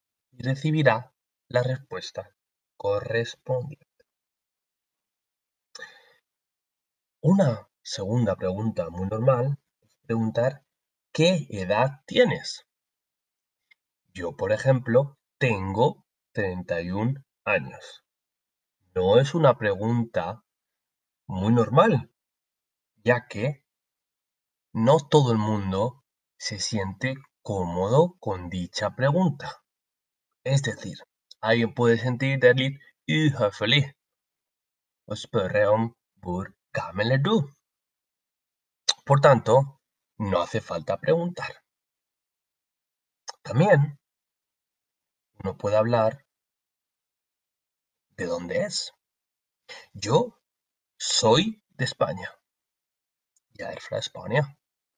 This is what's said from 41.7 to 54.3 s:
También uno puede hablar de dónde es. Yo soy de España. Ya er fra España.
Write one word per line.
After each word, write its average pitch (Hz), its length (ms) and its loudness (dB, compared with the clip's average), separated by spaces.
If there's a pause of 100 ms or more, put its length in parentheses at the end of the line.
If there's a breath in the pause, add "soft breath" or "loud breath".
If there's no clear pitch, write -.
También 147 560 2 (1400)
uno 92 160 -8
puede 104 200 0
hablar 113 480 2 (1900)
de - 80 -8
dónde 87 400 -4
es. - 280 -8 (1000 loud breath)
Yo 147 480 -2 (560)
soy 151 720 2
de - 160 -6
España. - 500 -6 (1200)
Ya - 180 -12
er - 80 -14
fra - 200 -8
España. 131 600 -4 (380)